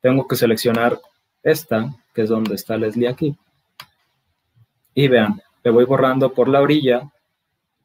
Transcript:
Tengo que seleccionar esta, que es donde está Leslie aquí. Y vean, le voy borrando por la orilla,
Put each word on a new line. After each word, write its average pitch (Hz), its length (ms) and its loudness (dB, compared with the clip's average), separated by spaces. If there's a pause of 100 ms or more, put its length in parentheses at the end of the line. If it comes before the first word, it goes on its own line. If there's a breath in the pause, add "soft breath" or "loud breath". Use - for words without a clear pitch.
Tengo 131 260 0
que 127 100 -2
seleccionar 117 600 0 (440)
esta, 139 520 -2 (200)
que 113 80 -2
es 110 80 -2
donde 110 240 -2
está 110 240 -8
Leslie 113 300 -2
aquí. 143 280 -4 (1600)
Y 139 140 2
vean, 110 340 2 (200)
le 120 80 0
voy 120 140 4
borrando 131 480 0
por 123 160 0
la 139 140 2
orilla, 143 480 0 (760)